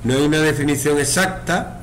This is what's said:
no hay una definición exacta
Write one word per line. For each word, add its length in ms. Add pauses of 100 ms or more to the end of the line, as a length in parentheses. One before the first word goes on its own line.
no 100
hay 100
una 160
definición 600
exacta 840